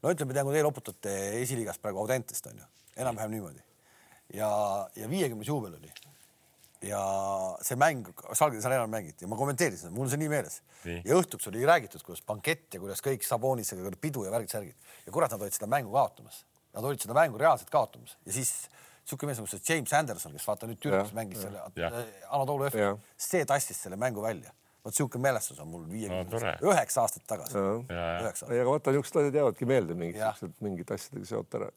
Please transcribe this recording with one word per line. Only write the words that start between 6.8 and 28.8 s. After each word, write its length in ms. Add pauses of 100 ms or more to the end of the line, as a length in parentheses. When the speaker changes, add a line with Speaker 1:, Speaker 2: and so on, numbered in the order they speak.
Speaker 1:
Ja 160 (580)
see 160
mäng, 320 (300)
Žalgiris 300
Arenal 200
mängiti 380
ja 20
ma 80
kommenteerisin 520
seda, 80
mul 100
on 80
see 80
nii 100
meeles. 280 (260)
Speaker 2:
Nii. 180
Speaker 1:
Ja 160
õhtuks 300
oli 160
räägitud, 400
kuidas 180
bankett 540
ja 20
kuidas 240
kõik 220
Sabonisega 720
pidu 240
ja 80
värgid, 240
särgid. 320 (160)
Ja 80
kurat, 200
nad 100
olid 140
seda 120
mängu 240
kaotamas. 520 (300)
Nad 100
olid 180
seda 140
mängu 240
reaalselt 320
kaotamas. 520
Ja 120
siis 180 (520)
sihuke 200
mees 120
nagu 80
see 160
James 320
Anderson, 400
kes 120
vaata 200
nüüd 160
Türgis 260
Speaker 3:
Jah, 60
Speaker 1:
mängis 240
Speaker 3:
jah. 100
Speaker 1:
selle 140
At-, 160
Speaker 2:
Jah. 160
Speaker 1:
äh, 280 (120)
Anadolu 320
Efes. 160
Speaker 3:
Jah. 140 (200)
Speaker 1:
See 300
tassis 360
selle 160
mängu 240
välja. 280 (360)
Vot 80
sihuke 240
mälestus 400
on 80
mul 200
viiekümne 380
Speaker 2:
No 60
tore. 300
Speaker 1:
üheksa 420
aastat 240
tagasi. 280
Speaker 3:
Jah. 320
Speaker 2:
Jaa, 100
jaa. 240
Speaker 1:
Üheksa 240
aastat. 140
Speaker 3:
Ja 80
vaata, 280